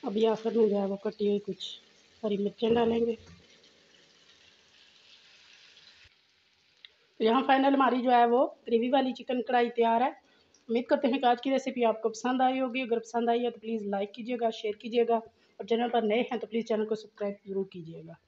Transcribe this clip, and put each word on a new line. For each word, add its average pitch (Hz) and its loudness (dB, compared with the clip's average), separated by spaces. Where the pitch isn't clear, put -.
अभी 220 2
आखिर 220 -2
में 220 4
जो 202 0
है 196 0
वो 196 -4
कटी 208 -4
हुई 202 2
कुछ - -10
हरी 208 -2
मिर्चें 208 0
डालेंगे। 233 2
तो 247 2
यहाँ 226 4
फाइनल 269 4
हमारी 254 2
जो 247 2
है 240 6
वो 247 4
ग्रेवी 233 2
वाली 262 2
चिकन 247 -4
कढ़ाई 240 0
तैयार 233 2
है। 277 0
उम्मीद - -6
करते 285 2
हैं 262 0
कि 254 2
आज 240 2
की 269 -2
recipe 254 -2
आपको 220 0
पसंद 247 -2
आई 262 2
होगी। 262 -2
अगर 226 -2
पसंद 233 -4
आई 233 2
है 240 -2
तो 226 -16
please 220 -6
like 202 -4
कीजिएगा, 233 -4
share 214 -6
कीजिएगा 233 0
और - -10
channel 226 0
पर 233 0
नए 220 2
हैं 233 -6
तो 202 -10
please 226 -4
channel 214 -2
को 214 -2
subscribe 202 -8
ज़रूर 190 -6
कीजिएगा। 165 -16